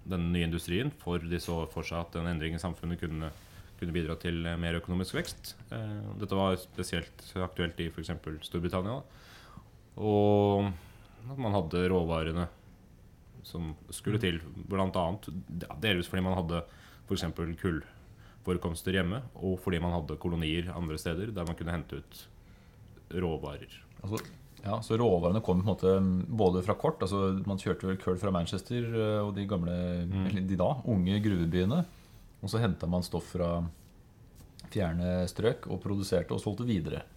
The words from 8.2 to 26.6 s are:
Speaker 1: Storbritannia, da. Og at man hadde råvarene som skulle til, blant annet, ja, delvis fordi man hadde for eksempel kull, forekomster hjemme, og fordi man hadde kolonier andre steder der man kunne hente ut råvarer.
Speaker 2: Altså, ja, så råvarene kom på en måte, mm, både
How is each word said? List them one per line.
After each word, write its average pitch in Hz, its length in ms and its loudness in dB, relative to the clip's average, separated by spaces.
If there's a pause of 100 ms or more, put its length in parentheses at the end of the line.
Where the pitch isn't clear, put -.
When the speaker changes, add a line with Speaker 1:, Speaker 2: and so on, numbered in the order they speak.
Speaker 1:
Storbritannia, 92 580 -2
da. - 640 -20 (340)
Og 104 720 6 (600)
at 135 80 -8
man 117 140 0
hadde 87 360 2
råvarene 82 580 2 (960)
som 82 300 -8 (180)
skulle - 300 -2
til, 85 180 2 (300)
blant 95 280 0
annet, 85 320 -2 (320)
ja, - 200 -8
delvis 92 300 2
fordi 92 120 0
man 92 160 2
hadde 85 240 0 (440)
for 98 100 -2
eksempel 85 420 -2
kull, 82 220 0 (640)
forekomster 90 480 -2
hjemme, 95 300 0 (140)
og 92 240 -2
fordi 90 200 0
man 85 120 0
hadde 76 260 -2
kolonier 85 560 -2
andre 80 240 -4
steder 90 340 -4
der 92 140 -4
man 82 80 -4
kunne 82 160 -6
hente 82 320 -6
ut - 200 -20 (880)
råvarer. 78 600 -4 (320)
Speaker 2:
Altså, 104 160 -4 (460)
ja, 104 160 0
så 113 180 0
råvarene 95 440 4
kom 92 200 4
på 101 40 2
en 95 80 4
måte, 95 260 4
mm, 92 260 4 (100)
både 92 280 6